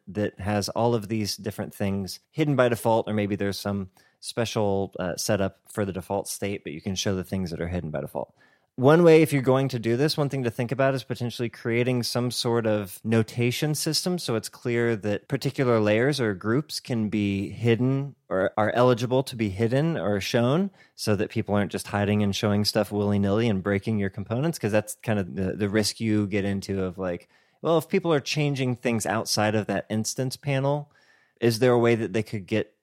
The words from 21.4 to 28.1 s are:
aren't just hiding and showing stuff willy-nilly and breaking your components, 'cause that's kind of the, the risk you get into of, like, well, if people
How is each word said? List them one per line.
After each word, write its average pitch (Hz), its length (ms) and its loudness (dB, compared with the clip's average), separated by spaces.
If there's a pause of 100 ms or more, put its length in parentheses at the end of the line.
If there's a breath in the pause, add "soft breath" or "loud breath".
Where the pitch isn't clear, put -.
aren't 101 160 0
just - 180 -6
hiding 104 340 2
and 98 120 0
showing 104 300 2
stuff 110 260 0
willy-nilly 101 560 2
and 98 160 0
breaking 101 360 0
your 98 120 -2
components, 123 480 -4
'cause 104 140 -2
that's 107 300 0
kind 107 160 0
of 87 160 -4
the, 92 180 -2
the 101 160 -2
risk 101 320 0
you 107 260 0
get 98 200 -2
into 98 360 -4
of, 92 140 -4
like, 90 320 -6 (320 soft breath)
well, 165 160 2
if - 140 -2
people 180 200 0